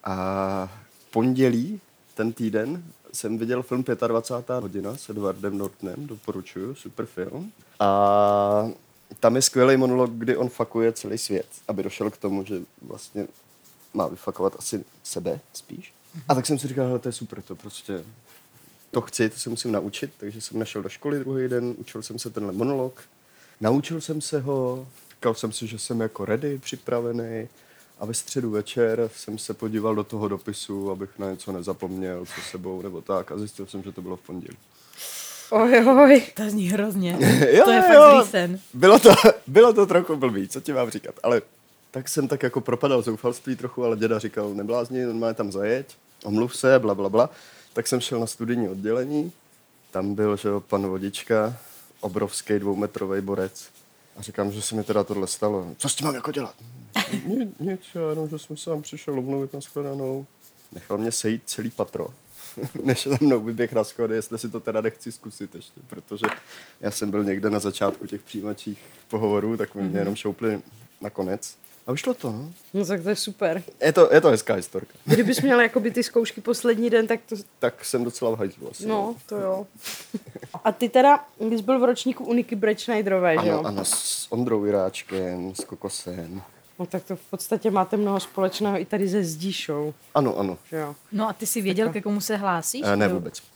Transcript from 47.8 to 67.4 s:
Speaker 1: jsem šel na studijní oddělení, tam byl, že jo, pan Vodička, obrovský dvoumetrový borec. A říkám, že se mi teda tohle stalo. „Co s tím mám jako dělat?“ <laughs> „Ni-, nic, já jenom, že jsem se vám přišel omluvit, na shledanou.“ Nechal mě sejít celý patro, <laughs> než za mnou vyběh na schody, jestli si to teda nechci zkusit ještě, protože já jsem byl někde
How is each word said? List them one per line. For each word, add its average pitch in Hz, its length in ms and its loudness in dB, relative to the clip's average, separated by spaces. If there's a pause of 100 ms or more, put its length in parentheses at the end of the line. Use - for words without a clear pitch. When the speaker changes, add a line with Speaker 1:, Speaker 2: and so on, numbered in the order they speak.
Speaker 1:
jsem 127 140 0
šel 120 180 -4
na 113 80 -2
studijní 117 420 -4
oddělení, 127 600 -4 (600)
tam 98 240 -4
byl, 104 220 2
že 104 120 -2
jo, 101 100 0
pan 98 280 -2
Vodička, 107 680 -2 (460)
obrovský 101 580 -2
dvoumetrový 98 600 -4
borec. 95 460 -6 (500)
A 101 40 -16
říkám, 104 300 -4
že 107 100 -8
se 110 140 -6
mi 107 80 -4
teda 104 200 0
tohle 98 240 -4
stalo. 101 400 -4 (100)
„Co - 120 -6
s - 60 -2
tím 139 100 -6
mám 143 100 -2
jako 127 160 -8
dělat?“ 135 240 -8 (340)
<laughs> - 360 -6
„Ni-, 214 240 -4 (100)
nic, 185 220 -6 (140)
já 165 140 -4
jenom, 156 200 -4
že 156 100 -8
jsem - 180 -14
se - 120 -12
vám 151 120 -4
přišel 147 380 -8
omluvit, 135 340 -6
na 139 80 -12
shledanou.“ 139 640 -8 (460)
Nechal 101 260 -8
mě 113 140 -2
sejít 113 340 -2
celý 113 240 -6
patro, - 380 -6 (360)
<laughs> - 400 -12
než 131 240 0
za 139 140 0
mnou 131 200 4
vyběh 113 320 -4
na 110 100 2
schody, 110 320 -4
jestli 113 240 -6
si 117 100 -8
to 113 100 -8
teda 110 220 -4
nechci 113 300 -6
zkusit - 440 -16
ještě, - 320 -20
protože - 380 -12 (560)
já 104 100 -4
jsem 104 200 -4
byl 104 120 0
někde 98 260 0